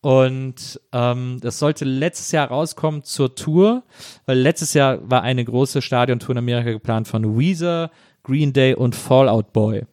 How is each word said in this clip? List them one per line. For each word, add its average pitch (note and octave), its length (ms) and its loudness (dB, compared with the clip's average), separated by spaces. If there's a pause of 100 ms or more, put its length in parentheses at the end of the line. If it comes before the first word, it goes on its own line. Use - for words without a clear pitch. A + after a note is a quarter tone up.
Und, C3 760 0 (140)
ähm, B2 480 -2
das A#2 180 -8
sollte D3+ 280 0
letztes C3+ 440 -4
Jahr D3 180 0
rauskommen D3+ 560 -4
zur C3 320 -2
Tour, G3+ 480 2 (420)
weil C3 120 0
letztes D3 360 0
Jahr C3+ 240 4 (120)
war B2+ 120 4
eine B2 200 -2
große B2 380 0
Stadiontour B2 540 -2
in B2 40 -2
Amerika A#2+ 340 -2
geplant A2+ 360 -4
von A2 300 -2
Weezer, E3 520 -2 (320)
Green C#3 300 0
Day C3 220 4
und B2 200 0
Fall C3 360 4
Out A2 240 0
Boy. G#2+ 380 0